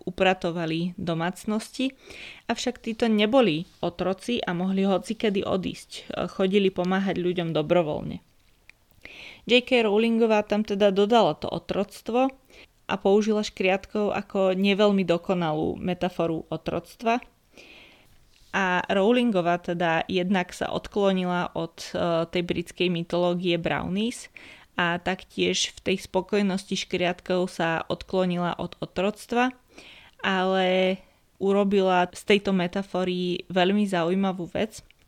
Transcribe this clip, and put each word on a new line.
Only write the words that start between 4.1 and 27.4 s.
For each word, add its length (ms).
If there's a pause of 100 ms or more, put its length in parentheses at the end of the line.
a 160
mohli 320
hocikedy 560
odísť. 720 (160)
Chodili 400
pomáhať 480
ľuďom 320
dobrovoľne. 720 (1200)
J 240
K 160
Rowlingová 640
tam 160
teda 320
dodala 400
to 160
otroctvo 800 (560)
a 80
použila 480
škriatkov 720
ako 400
neveľmi 480
dokonalú 720
metaforu 720
otroctva. 720 (1400)
A 320
Rowlingová 720
teda 480
jednak 480
sa 160
odklonila 800
od, 400
e, 400
tej 160
britskej 400
mytológie 720
brownies 720 (460)
a 240
taktiež 720
v 100
tej 220
spokojnosti 840
škriatkov 640